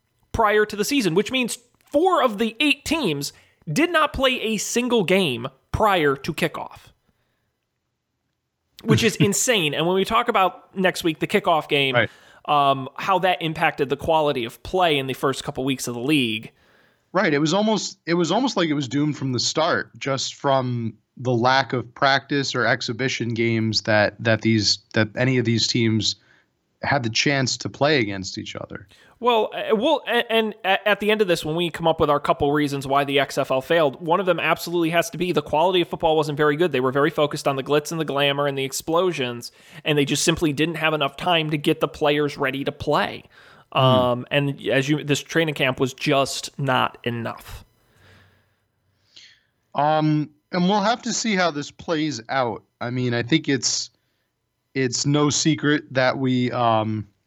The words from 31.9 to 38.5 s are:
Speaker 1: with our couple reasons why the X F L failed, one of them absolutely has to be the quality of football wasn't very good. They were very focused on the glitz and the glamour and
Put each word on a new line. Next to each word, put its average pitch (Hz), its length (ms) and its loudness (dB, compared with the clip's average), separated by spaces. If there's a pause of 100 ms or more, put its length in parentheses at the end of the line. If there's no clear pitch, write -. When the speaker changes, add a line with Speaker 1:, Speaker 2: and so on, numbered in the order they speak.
Speaker 1:
with 151 120 4
our 143 100 4
couple 151 320 0
reasons 143 340 0
why 139 180 2
the 139 140 2
X 135 200 0
F 135 120 -2
L 131 120 0
failed, 156 380 2
one 175 200 0
of 190 60 -2
them 170 120 2
absolutely 165 520 -2
has 170 200 -8
to 156 80 -12
be 180 140 -2
the 143 100 0
quality 175 380 0
of 165 80 -4
football 160 260 0
wasn't 151 220 0
very 151 200 2
good. 165 160 0
They 131 60 0
were 127 140 0
very 143 180 2
focused 147 380 -2
on 120 80 -2
the 131 80 -6
glitz 147 260 0
and 165 100 -6
the 156 40 -2
glamour 143 420 0
and 139 100 -2